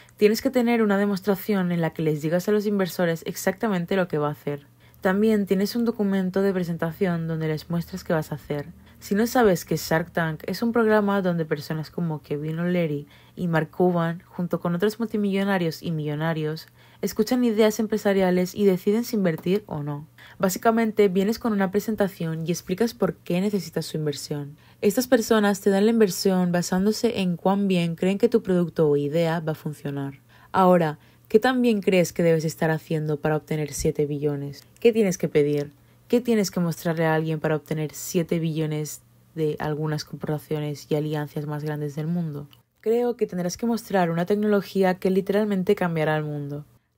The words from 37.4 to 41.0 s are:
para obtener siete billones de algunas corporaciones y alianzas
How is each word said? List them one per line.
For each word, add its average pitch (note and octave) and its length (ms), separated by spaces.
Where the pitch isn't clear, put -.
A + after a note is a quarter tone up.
para D#3 160
obtener D#3 360
siete E3+ 460
billones D3+ 640
de D#3 240
algunas D3+ 460
corporaciones D3+ 880
y D#3 40
alianzas D3+ 520